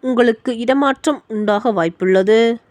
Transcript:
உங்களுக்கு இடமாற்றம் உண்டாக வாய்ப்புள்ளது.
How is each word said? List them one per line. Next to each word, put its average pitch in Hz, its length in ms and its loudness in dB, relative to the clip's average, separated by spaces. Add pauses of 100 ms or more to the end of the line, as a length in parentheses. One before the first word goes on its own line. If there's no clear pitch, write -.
உங்களுக்கு 247 540 0
இடமாற்றம் 269 680 -2
உண்டாக 214 440 -2
வாய்ப்புள்ளது. 190 720 2 (300)